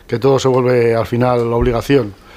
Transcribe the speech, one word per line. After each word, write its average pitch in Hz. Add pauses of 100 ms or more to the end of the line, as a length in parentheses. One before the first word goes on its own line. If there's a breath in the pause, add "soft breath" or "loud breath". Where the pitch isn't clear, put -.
que 120
todo 131
se 135
vuelve 123
al 113
final 120
obligación. 120 (240 loud breath)